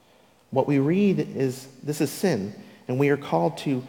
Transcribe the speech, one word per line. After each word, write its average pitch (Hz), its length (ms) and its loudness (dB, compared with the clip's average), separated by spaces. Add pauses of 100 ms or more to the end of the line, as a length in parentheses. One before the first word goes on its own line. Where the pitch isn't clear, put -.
(500)
What 127 180 0
we 143 120 4
read 175 400 4
is, 131 480 -4 (160)
this 147 180 -4
is 143 100 0
sin, 107 420 -2 (340)
and 127 120 -2
we 143 100 4
are 143 80 4
called 165 420 -2
to 131 300 -2